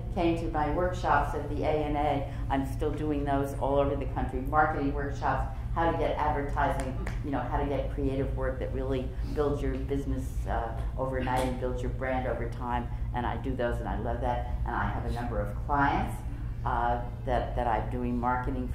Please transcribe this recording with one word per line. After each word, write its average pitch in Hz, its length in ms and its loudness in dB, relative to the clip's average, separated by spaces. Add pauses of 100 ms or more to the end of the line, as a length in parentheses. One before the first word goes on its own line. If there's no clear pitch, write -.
(140)
came 170 240 2
to 165 120 -2
my 151 200 0
workshops 160 640 2
at 147 160 -2
the 147 140 -2
A 147 40 2
N 147 280 2
A. 143 360 2 (160)
I'm 135 240 2
still 151 180 0
doing 147 340 0
those 139 360 2
all 139 180 4
over 139 160 4
the 135 120 -2
country, 127 340 0
marketing 143 540 2
workshops, 143 600 0 (200)
how 170 160 4
to 156 80 0
get 143 180 2
advertising, 143 800 0 (280)
you 151 60 -2
know, 131 100 0
how 139 180 -2
to 139 80 0
get 135 260 0
creative 135 440 0
work 127 220 -2
that 117 140 -2
really 131 340 0 (280)
builds 143 260 2
your 131 140 0
business, 135 500 -2 (240)
uh, 117 200 0 (280)
overnight 127 500 0
and 123 140 -2
builds 123 220 -2
your 120 80 -2
brand 131 360 -2
over 120 220 -2
time. 120 400 -2 (260)
And 123 120 0
I 110 100 0
do 123 180 -2
those, 120 240 0
and - 100 -4
I 120 100 -2
love 120 240 -2
that. 120 320 0 (120)
And 117 80 -2
I - 140 0
have 117 160 -2
a 120 80 -2
number 120 260 -2
of - 160 -2 (120)
clients, - 500 2 (480)
uh, 120 360 2 (260)
that, 123 280 0
that 120 120 2
I'm 113 240 2
doing 123 280 0
marketing 123 560 0